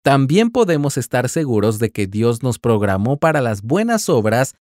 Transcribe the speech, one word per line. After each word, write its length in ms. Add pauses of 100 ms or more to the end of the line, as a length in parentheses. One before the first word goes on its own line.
también 480
podemos 480
estar 320
seguros 480
de 140
que 160
Dios 340
nos 160
programó 600
para 220
las 220
buenas 480
obras 460 (120)